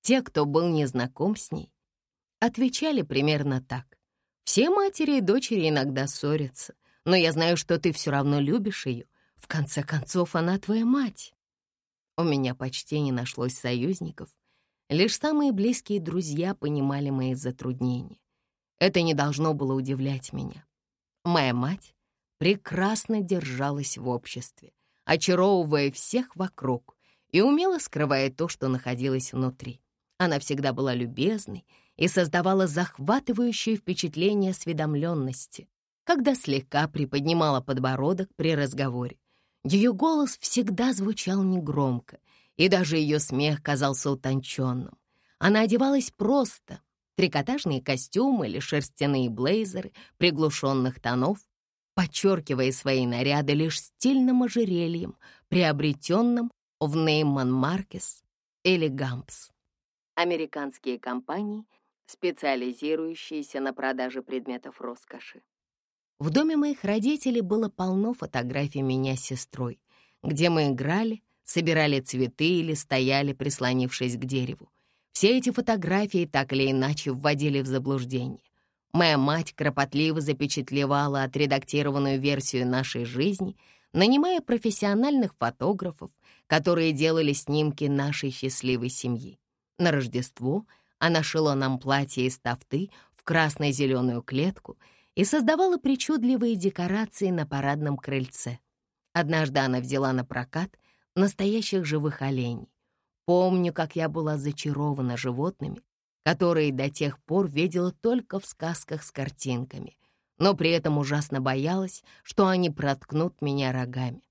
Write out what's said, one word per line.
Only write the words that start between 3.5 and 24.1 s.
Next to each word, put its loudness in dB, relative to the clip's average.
так: -10
"Все 4
матери 2
и 4
дочери 2
иногда 0
ссорятся, -4
но 4
я 6
знаю, 4
что 0
ты 2
всё -2
равно 2
любишь -2
её. -4
В -20
конце -2
концов, -2
она 0
твоя -2
мать". -2
У 0
меня 0
почти -6
не 0
нашлось -4
союзников. -4
Лишь 2
самые 2
близкие 0
друзья -2
понимали -2
мои -2
затруднения. -4
Это 4
не 2
должно 0
было -2
удивлять -4
меня. -10
Моя 4
мать -4
прекрасно 0
держалась -2
в -6
обществе, -8